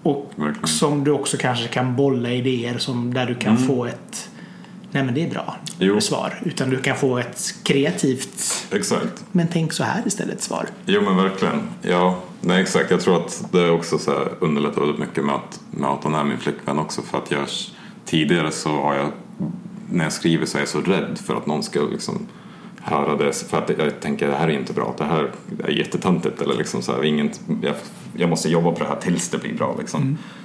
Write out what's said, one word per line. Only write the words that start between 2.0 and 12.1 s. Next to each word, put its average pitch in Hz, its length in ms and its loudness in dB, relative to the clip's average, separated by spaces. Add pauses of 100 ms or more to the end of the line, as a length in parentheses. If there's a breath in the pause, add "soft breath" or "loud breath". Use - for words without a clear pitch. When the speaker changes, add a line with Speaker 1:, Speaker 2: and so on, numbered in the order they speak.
Speaker 1:
idéer 123 460 0
som, 120 360 -2
där 127 120 0
du 120 100 -2
kan 107 200 4
Speaker 2:
Mm. 127 120 4
Speaker 1:
få 123 180 2
ett, - 440 -10 (640 loud breath)
nej 139 120 2
men 127 100 2
det 156 120 2
är 143 40 -2
bra, - 260 -4 (240)
Speaker 2:
Jo. 98 220 6
Speaker 1:
svar. - 440 0
Utan 135 240 0
du 131 80 2
kan 131 180 2
få 127 220 4
ett - 460 -4
kreativt, 143 1080 0
Speaker 2:
Exakt. - 600 -2
Speaker 1:
men 170 220 2
tänk 165 200 0
så - 100 -2
här 185 220 0
istället, - 360 -4
svar. - 260 -4 (180)
Speaker 2:
Jo, 101 160 4
men 95 160 4
verkligen. 92 440 2 (200)
Ja, 90 360 4 (240)